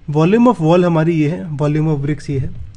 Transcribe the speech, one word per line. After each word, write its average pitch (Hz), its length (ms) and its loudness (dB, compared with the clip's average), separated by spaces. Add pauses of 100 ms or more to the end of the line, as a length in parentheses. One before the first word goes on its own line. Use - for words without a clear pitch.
(100)
Volume 202 420 4
of 165 80 -8
wall 170 240 4
हमारी 165 300 0
ये 151 160 2
है, 185 140 -6 (120)
volume 151 380 -2
of 139 120 -4
bricks 147 240 -6
ये 139 80 -4
है। 143 120 -4 (260)